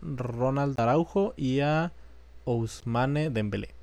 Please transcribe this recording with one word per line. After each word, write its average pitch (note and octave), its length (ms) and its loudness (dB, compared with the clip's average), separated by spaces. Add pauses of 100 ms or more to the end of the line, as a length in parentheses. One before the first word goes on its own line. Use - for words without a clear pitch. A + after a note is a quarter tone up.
Ronald C3 800 -2
Araujo D3+ 580 2
y C3+ 240 2
a D#3 320 2 (520)
Ousmane B2 840 0
Dembélé. G#2 520 -2